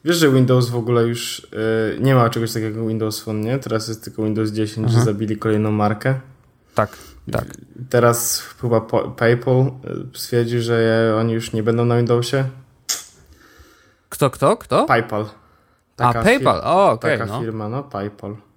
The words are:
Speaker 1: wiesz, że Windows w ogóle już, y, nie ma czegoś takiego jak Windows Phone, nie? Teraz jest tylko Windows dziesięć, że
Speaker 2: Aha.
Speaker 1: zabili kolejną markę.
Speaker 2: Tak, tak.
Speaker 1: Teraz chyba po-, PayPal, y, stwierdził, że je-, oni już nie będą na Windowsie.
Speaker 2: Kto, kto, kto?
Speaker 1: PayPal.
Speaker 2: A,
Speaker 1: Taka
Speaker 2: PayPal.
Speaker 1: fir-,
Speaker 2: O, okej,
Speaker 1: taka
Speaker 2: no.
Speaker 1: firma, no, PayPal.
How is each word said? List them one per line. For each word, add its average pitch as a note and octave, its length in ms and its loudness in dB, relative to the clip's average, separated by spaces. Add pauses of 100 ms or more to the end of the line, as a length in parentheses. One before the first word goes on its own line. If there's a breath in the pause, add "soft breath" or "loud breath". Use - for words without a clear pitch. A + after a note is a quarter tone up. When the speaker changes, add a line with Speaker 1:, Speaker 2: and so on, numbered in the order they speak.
Speaker 1:
wiesz, E3+ 100 2
że D#3 140 4
Windows B2+ 400 4
w A#2+ 60 -6
ogóle A#2 260 0
już, A#2 360 -4
y, A2 600 -2
nie C3 140 4
ma A#2 160 6
czegoś A2+ 220 -4
takiego A2 280 -4
jak A2+ 80 -4
Windows A2 320 -4
Phone, G#2+ 200 -4
nie? A#2+ 180 -2
Teraz A2+ 300 -4
jest A2 160 -10
tylko - 200 -8
Windows G#2+ 260 0
dziesięć, A2 400 -2
że A2+ 60 4
Speaker 2:
Aha. A#2+ 80 4
Speaker 1:
zabili G#2+ 320 -2
kolejną G#2+ 340 0
markę. G#2+ 500 0 (540)
Speaker 2:
Tak, G#2+ 220 -2 (360)
tak. A#2 120 -2 (460)
Speaker 1:
Teraz A#2+ 500 2 (200)
chyba A#2 200 2
po-, - 300 -2
PayPal, B2+ 600 2 (420)
y, - 40 -14
stwierdził, A#2+ 420 0
że A2+ 220 0
je-, A2+ 340 2
oni A2+ 160 0
już A2+ 200 -4
nie A2 100 -2
będą A#2 220 2
na A#2+ 120 2
Windowsie. A#2+ 480 0 (1600 soft breath)
Speaker 2:
Kto, C#3 220 0
kto, F3 260 2
kto? F#3+ 280 0
Speaker 1:
PayPal. A#2 380 0
Speaker 2:
A, G#2 40 -6 (680 soft breath)
Speaker 1:
Taka A#2+ 260 0
Speaker 2:
PayPal. C#3+ 380 4
Speaker 1:
fir-, - 40 -10
Speaker 2:
O, F3 260 4
okej, B2 280 0
Speaker 1:
taka G#2 140 -6
Speaker 2:
no. A#2+ 80 -6
Speaker 1:
firma, A2 280 -6
no, B2+ 140 -6
PayPal. G#2 540 -10 (200)